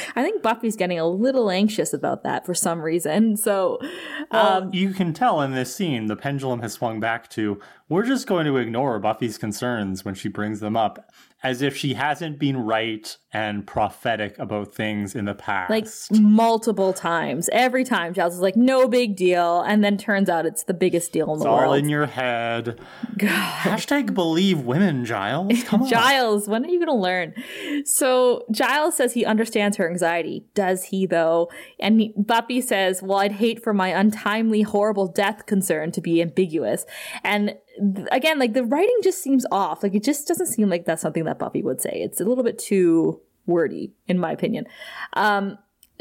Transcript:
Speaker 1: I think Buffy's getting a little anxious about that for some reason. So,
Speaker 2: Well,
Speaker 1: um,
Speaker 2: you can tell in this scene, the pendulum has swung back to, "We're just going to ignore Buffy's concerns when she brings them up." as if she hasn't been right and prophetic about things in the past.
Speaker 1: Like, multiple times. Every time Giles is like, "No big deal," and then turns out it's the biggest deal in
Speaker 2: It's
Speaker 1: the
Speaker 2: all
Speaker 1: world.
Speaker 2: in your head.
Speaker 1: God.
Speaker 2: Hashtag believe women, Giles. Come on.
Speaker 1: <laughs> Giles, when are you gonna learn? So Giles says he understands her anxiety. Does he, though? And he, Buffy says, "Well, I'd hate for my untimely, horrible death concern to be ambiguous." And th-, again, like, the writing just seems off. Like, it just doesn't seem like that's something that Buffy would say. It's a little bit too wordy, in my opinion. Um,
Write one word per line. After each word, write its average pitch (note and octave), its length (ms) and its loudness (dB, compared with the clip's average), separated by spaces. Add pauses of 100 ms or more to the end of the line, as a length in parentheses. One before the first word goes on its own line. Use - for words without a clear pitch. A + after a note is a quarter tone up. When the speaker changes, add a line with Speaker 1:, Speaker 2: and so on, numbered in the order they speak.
(160)
Speaker 1:
I A#3+ 60 0
think F#4 220 -2
Buffy's A3+ 320 0
getting F3+ 240 -2
a D#3+ 80 0
little A3+ 420 0
anxious F#3 420 0
about C#3 320 -4
that - 220 -4
for F3 80 -6
some E3+ 280 -2
reason. E3+ 540 0
So, G3 440 0 (520)
Speaker 2:
Well, G3 320 4
Speaker 1:
um, F#3+ 100 -6
Speaker 2:
you F#3+ 200 0
can F3 200 -2
tell F3 280 2
in C3+ 120 -2
this B2+ 220 -4
scene, C3+ 300 -2
the G#2+ 100 -2
pendulum C3 460 -4
has A2+ 120 -8
swung A2+ 260 -4
back A2+ 320 -4
to, G#2 280 -4 (300)
"We're F#3+ 160 0
just B3 220 -2
going E3+ 180 0
to C3+ 120 2
ignore A#2 420 -2
Buffy's G#2+ 400 -2
concerns G#2 640 -4
when G2 80 -6
she G2+ 160 -8
brings G#2 300 -6
them G#2+ 180 -4
up." - 340 -2 (300)
as C3 220 -2
if C#3 120 -2
she C3 200 -4
hasn't D3 420 -4
been C#3 200 0
right A2 600 -2 (160)
and G#2 320 -4
prophetic G#2+ 720 -4
about G#2 380 -6
things G#2 400 -4
in G#2 100 -4
the G2+ 80 -4
past. G2 380 -4
Speaker 1:
Like, A3 160 -2 (340)
multiple G#3+ 720 4
times. E3 580 -2
Every B3+ 320 2
time F3 300 -2
Giles F3 220 0
is F3+ 60 -4
like, F#3+ 160 2
"No B3+ 300 6
big A3+ 280 2
deal," F3 460 4
and G#3 220 2
then G3+ 140 2
turns G3 320 0
out E3 160 2
it's D#3+ 180 -4
the F3+ 100 -4
biggest E3+ 400 0
deal D#3 140 0
in D#3 80 -2
Speaker 2:
It's D3+ 80 -4
Speaker 1:
the A#2 60 2
Speaker 2:
all A2 80 6
Speaker 1:
world. C#3 200 4
Speaker 2:
in C#3+ 120 2
your D3 180 2
head. A#2 720 -4 (380)
Speaker 1:
God. G#3 120 0
Speaker 2:
Hashtag G3 840 -2
believe F3 480 2
women, C3 440 2
Giles. C#3 580 0
Come A3+ 200 2
on. C4 60 0
Speaker 1:
<laughs> A#3 60 2
Giles, A#3 520 2
when A3+ 180 -2
are F4 40 -10
you F4+ 100 2
gonna D#4 200 0
learn? F3+ 340 -2 (520)
So B3+ 640 2
Giles D4 460 0
says B3 160 2
he A#3+ 120 0
understands G#3+ 520 0
her F3 120 0
anxiety. E3+ 640 -2
Does F#3 320 0
he, F#3+ 200 -2
though? E3+ 440 2 (300)
And A3 220 6
he, G#3+ 160 -2
Buffy A#3 440 2
says, F#3+ 400 0
"Well, F#3+ 180 0
I'd G3+ 140 2
hate A3 300 0
for A3 100 0
my F#3+ 160 2
untimely, G#3+ 720 2
horrible G#3 440 2
death G3+ 380 -2
concern E3+ 480 0
to F3 80 -4
be E3 200 2
ambiguous." D#3+ 640 0 (380)
And G#3 320 0 (400)
th-, F#3+ 160 -8
again, D#4 280 2
like, A#3+ 140 2
the C4 100 2
writing F4 400 2
just F#4 200 2
seems C4+ 280 2
off. F#3 320 -2
Like, G3 120 0
it G#3 80 2
just D4 240 -2
doesn't F4 200 0
seem G#3 220 2
like E3+ 160 0
that's D#3+ 160 -2
something D#3+ 240 -2
that - 140 -4
Buffy - 220 -4
would C3 200 -2
say. - 100 -4 (100)
It's - 180 -6
a F3+ 60 -2
little B3+ 180 2
bit A3+ 140 -2
too E3 640 2 (240)
wordy, D#3 480 -2 (140)
in F3+ 120 0
my E3 120 -2
opinion. - 340 -4 (480)
Um, G3 440 0 (440)